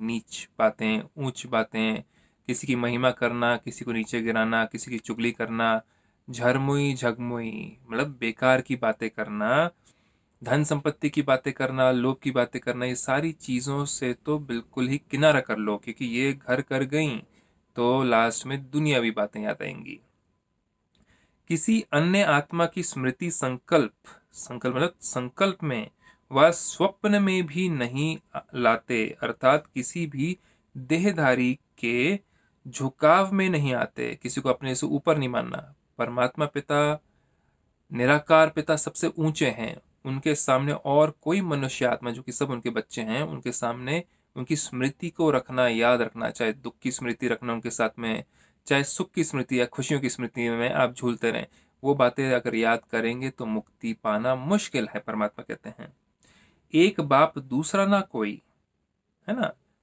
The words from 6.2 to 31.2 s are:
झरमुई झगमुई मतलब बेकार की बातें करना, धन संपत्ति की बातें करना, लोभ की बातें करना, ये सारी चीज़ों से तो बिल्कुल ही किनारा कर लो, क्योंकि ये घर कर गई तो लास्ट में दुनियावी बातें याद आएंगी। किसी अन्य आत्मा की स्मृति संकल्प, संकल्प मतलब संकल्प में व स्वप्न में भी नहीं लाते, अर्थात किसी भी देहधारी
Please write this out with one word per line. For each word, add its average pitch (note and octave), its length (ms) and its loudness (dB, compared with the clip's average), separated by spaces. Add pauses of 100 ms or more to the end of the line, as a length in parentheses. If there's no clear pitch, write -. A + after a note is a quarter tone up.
झरमुई C3+ 640 0
झगमुई A#2+ 800 -6 (120)
मतलब C3 320 -4
बेकार B2+ 400 2
की B2+ 160 -4
बातें A2+ 340 -2
करना, A2 600 -2 (720)
धन C3 220 2
संपत्ति D3 460 -2
की D3 120 -2
बातें C3+ 300 0
करना, C3 380 2
लोभ B2+ 320 2
की C#3 80 -2
बातें B2 300 -2
करना, B2 260 -4
ये B2+ 80 -2
सारी C#3+ 380 0
चीज़ों C#3 520 -4
से C3 300 -4
तो D3+ 240 -4
बिल्कुल B2+ 500 -4
ही C#3 100 -2 (120)
किनारा C#3+ 300 4
कर A2 160 -4
लो, G#2 200 -2
क्योंकि A#2 300 -8
ये B2 260 0
घर C3 280 -2
कर C3 240 -2
गई C#3 340 -2 (580)
तो B2 260 2
लास्ट A#2 440 2
में C3+ 240 -8
दुनियावी C#3 400 2
बातें G#2+ 320 -4
याद G#2+ 200 -4
आएंगी। - 360 -10 (1500)
किसी A3 300 4 (120)
अन्य F3 300 4
आत्मा E3+ 440 2
की F3 160 -6
स्मृति C3 480 -2
संकल्प, B2+ 640 2 (380)
संकल्प B2 440 -4
मतलब D#3 240 0
संकल्प D#3 640 -2
में B2 280 -6 (420)
व D3 180 8
स्वप्न G3+ 720 2
में F#3 240 2
भी F3 220 -2
नहीं C#3+ 500 -2 (360)
लाते, A#2 520 0 (160)
अर्थात C3 440 2
किसी D#3+ 400 -4
भी D3 300 -4 (380)
देहधारी C3+ 840 2 (200)